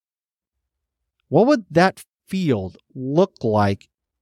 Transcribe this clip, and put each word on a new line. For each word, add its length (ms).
What 180
would 240
that 340
field 500
look 480
like 440